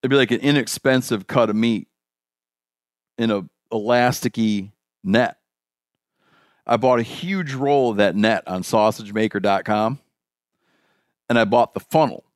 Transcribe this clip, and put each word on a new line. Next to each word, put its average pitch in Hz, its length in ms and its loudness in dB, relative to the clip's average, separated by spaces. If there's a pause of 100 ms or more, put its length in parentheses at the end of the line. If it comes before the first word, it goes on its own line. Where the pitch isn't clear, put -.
It'd 127 80 -2
be 139 60 4
like 127 140 2
an 120 100 0
inexpensive 131 840 0
cut 113 240 2
of 104 60 -2
meat 110 320 -2 (1300)
in 113 120 -2
a 101 120 -2 (300)
elasticy 113 1000 0 (320)
net. 110 320 2 (1300)
I 120 100 2
bought 123 220 2
a 117 40 -2
huge 170 520 -6
roll 135 360 2
of 104 80 -4
that 98 180 2
net 104 300 2
on 92 160 -6
sausagemaker 107 800 -2
dot 98 220 0
com, 110 340 -2 (1300)
and 120 100 2
I 113 60 4
bought 113 300 2
the 117 60 -8
funnel. - 440 -2 (120)